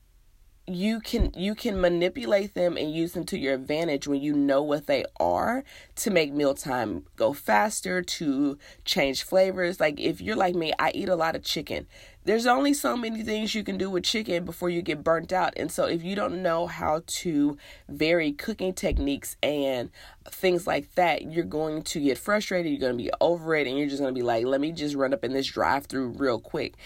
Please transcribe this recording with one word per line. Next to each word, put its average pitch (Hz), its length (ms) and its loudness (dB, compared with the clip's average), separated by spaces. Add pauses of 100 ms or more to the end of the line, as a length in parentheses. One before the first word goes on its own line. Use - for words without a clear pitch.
(680)
you 202 320 -2
can, - 340 0
you 202 220 -2
can 202 240 -2
manipulate 185 720 2
them 175 220 0
and 151 180 -2
use 165 200 -2
them 165 120 -4
to 190 120 -4
your 135 160 0
advantage 147 520 -2
when 143 160 0
you 147 120 0
know 139 280 4
what 151 240 0
they 135 200 2 (120)
are 214 460 2 (320)
to - 140 -2
make 156 240 2
mealtime 131 720 0 (100)
go 113 160 2
faster, 208 720 0
to 143 560 -2 (260)
change 139 400 0
flavors. 185 560 2
Like, 156 200 2
if 156 200 -2
you're 185 160 -4
like 180 200 2
me, 160 220 -2
I 156 160 2
eat 202 140 -4
a 185 80 2
lot 160 200 0
of - 80 -8
chicken. - 440 -6 (380)
There's 226 200 2
only 277 280 4
so 269 240 -2
many 226 260 -6
things 214 320 -2
you 214 80 -4
can 196 140 -4
do 190 120 -2
with 180 140 0
chicken 185 400 -2
before 175 260 -4
you 170 120 0
get 151 200 -4
burnt 165 300 0
out. 185 240 2
And 151 160 -4
so 165 140 0
if 165 180 0
you 185 100 -4
don't 196 300 -2
know 170 240 0
how 165 400 -2
to 147 500 0 (300)
vary 156 460 2
cooking 190 400 -4
techniques 143 680 -2
and 135 480 0 (400)
things 180 380 2
like 156 280 -2
that, 165 360 0
you're 165 140 0
going 156 380 -2
to - 180 -4
get 135 160 4
frustrated, 196 520 0
you're 143 120 -2
gonna 123 200 0
be - 100 -4 (100)
over 160 340 4
it, 143 100 2
and 131 120 -2
you're 147 100 2
just 143 140 -2
gonna 135 100 0
be 127 120 -2
like, 117 220 2
"Let 139 140 2
me 156 140 -2
just 147 200 -4
run 135 200 0
up 139 100 -2
in 120 80 -2
this 135 160 -2
drive-through 120 680 0
real 127 240 0
quick." - 340 -6 (100)